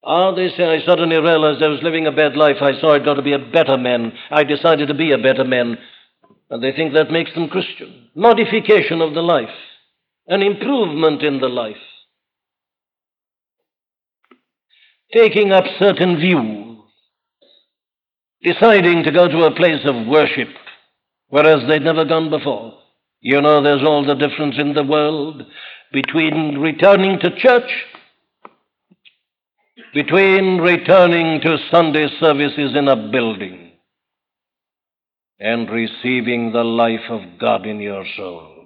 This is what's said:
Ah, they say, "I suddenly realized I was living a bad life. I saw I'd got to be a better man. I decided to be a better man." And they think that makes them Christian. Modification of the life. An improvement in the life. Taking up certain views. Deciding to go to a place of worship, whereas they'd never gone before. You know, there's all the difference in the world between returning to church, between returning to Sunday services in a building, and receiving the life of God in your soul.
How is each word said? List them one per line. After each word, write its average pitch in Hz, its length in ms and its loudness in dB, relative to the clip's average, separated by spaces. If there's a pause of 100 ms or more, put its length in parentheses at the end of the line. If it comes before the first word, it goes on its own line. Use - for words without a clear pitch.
Ah, 185 280 2
they 180 180 -2
say, 175 140 -2
"I 160 160 2
suddenly 165 380 2
realized 156 440 2
I 156 60 2
was 143 140 -4
living 160 240 -2
a 151 60 0
bad 147 240 0
life. 147 240 2
I 139 140 2
saw 156 180 2
I'd 139 140 2
got 147 80 2
to 139 80 -4
be 143 100 -2
a 139 60 -2
better 135 400 0
man. 120 340 -2 (180)
I 151 140 2
decided 147 440 0
to 151 60 -4
be 151 180 0
a 131 60 2
better 131 260 0
man." 120 340 -2 (720)
And 117 120 -10
they 135 100 -4
think 151 200 -4
that 151 180 2
makes 160 220 -4
them 165 160 -6
Christian. - 680 -10
Modification 208 840 2
of 156 140 -2
the 165 80 -4
life. 156 320 -2 (760)
An 196 140 0
improvement 190 800 -2
in 139 160 -2
the 127 100 -2
life. 117 320 -8 (3250)
Taking 214 400 4
up 185 140 4 (120)
certain 180 380 2
views. 117 640 -4 (1600)
Deciding 175 640 4
to 151 80 -2
go 175 160 4
to 160 160 0
a 151 80 4
place 160 320 0
of 120 220 -2
worship, 139 440 0 (800)
whereas 147 380 4
they'd 151 160 0
never 160 220 0
gone 160 240 -2
before. 131 460 -6 (460)
You 139 200 0
know, 151 200 4
there's 143 240 2
all 147 200 2
the 143 100 0
difference 143 440 -4
in 147 140 -4
the 147 100 -2
world 151 640 -4 (460)
between 151 680 -2
returning 185 640 2
to 180 100 0
church, - 560 0 (2000)
between 185 640 2
returning 170 840 4
to 160 160 0 (120)
Sunday 156 380 2 (100)
services 143 560 0
in 143 140 0
a 131 80 4
building, 104 760 -6 (1700)
and 110 320 -4
receiving 117 800 -4
the 117 140 -2
life 117 440 -2
of 95 300 -12
God 107 260 -2
in 107 160 -10
your 98 240 -10 (120)
soul. 85 380 -16 (120)